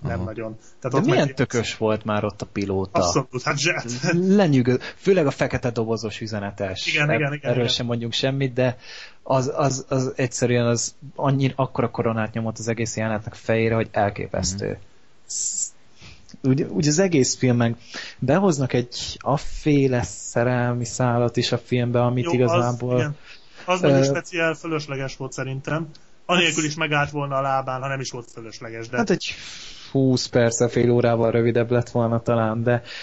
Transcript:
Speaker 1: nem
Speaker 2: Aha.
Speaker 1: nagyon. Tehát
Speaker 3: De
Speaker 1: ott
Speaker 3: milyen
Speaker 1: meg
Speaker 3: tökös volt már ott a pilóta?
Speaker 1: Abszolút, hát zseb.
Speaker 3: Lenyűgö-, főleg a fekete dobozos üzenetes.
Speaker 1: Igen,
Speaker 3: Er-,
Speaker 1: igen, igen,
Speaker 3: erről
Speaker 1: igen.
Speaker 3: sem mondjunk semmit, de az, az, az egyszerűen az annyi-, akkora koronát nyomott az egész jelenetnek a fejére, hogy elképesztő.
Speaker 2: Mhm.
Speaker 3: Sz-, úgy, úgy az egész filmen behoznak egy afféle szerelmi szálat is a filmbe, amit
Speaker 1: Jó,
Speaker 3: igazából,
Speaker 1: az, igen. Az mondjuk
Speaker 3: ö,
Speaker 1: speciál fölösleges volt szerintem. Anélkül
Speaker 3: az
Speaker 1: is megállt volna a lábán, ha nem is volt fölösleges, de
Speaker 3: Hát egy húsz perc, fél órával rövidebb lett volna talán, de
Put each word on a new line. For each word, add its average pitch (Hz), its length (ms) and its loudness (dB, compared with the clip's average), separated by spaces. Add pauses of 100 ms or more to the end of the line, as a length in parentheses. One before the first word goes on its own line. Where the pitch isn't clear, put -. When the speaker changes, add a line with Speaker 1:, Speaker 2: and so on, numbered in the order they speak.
Speaker 1:
nem - 140 -4
Speaker 2:
Aha. - 80 -4
Speaker 1:
nagyon. 113 340 -8
Tehát - 380 -6
Speaker 3:
De - 0 -
Speaker 1:
ott 156 80 4
Speaker 3:
milyen 320 220 4
Speaker 1:
meg 131 80 -4
Speaker 3:
tökös 120 420 0
volt 107 280 0
már 104 200 0
ott 104 180 -4
a - 40 -8
pilóta? 95 560 -2
Speaker 1:
Abszolút, 127 400 0
hát 147 160 -2
zseb. 156 240 -2 (300)
Speaker 3:
Lenyűgö-, 160 680 4 (180)
főleg 185 300 4
a 139 40 2
fekete 131 400 -2
dobozos 113 500 -2
üzenetes. 101 680 -6
Speaker 1:
Igen, 151 240 0
Speaker 3:
Er-, - 100 2
Speaker 1:
igen, 143 120 -2
igen, 147 180 -6
Speaker 3:
erről 123 120 2
Speaker 1:
igen. 117 120 2
Speaker 3:
sem 123 120 -4
mondjunk 117 260 -4
semmit, 135 400 0
de 127 240 0 (460)
az, 131 340 0
az, 131 320 0
az 131 280 0
egyszerűen 120 500 0
az 120 280 0 (200)
annyi-, 139 420 2
akkora 123 340 0
koronát 113 420 -2
nyomott 110 260 -4
az 110 100 -6
egész 113 280 -2
jelenetnek 110 360 -4
a - 40 -18
fejére, 113 380 2
hogy 113 180 0
elképesztő. 101 760 -2
Speaker 2:
Mhm. 98 80 -4 (500)
Speaker 3:
Sz-, - 440 -4 (720)
úgy, 135 200 2
úgy - 260 0
az 151 100 2
egész 170 380 2
filmen 120 400 2 (420)
behoznak 139 540 2
egy - 480 -4
afféle 135 840 2
szerelmi 120 840 -2
szálat 120 520 0
is - 160 0
a 120 60 0
filmbe, 120 440 0
amit 123 220 2
Speaker 1:
Jó, - 80 0
Speaker 3:
igazából, 123 600 2
Speaker 1:
az, 123 60 4
igen. 147 160 -2 (480)
Az 185 160 0
mondjuk 139 220 6
Speaker 3:
ö, 135 40 4
Speaker 1:
speciál 165 480 0
fölösleges 147 600 -6
volt 135 160 -8
szerintem. 139 560 -4 (380)
Anélkül 170 320 2
Speaker 3:
az 160 60 0
Speaker 1:
is 151 100 -2
megállt 151 360 0
volna 139 260 -4
a 135 40 0
lábán, 135 400 -2
ha 131 80 -6
nem 135 120 -4
is 123 100 -8
volt 120 240 -12
fölösleges, 113 540 -12
de 120 80 -6
Speaker 3:
Hát 214 140 2
egy - 240 0 (560)
húsz 131 360 2
perc, 120 440 2
fél 120 200 2
órával 117 400 4
rövidebb 117 400 2
lett 120 200 2
volna 117 320 0
talán, 113 400 0
de 120 200 2 (200)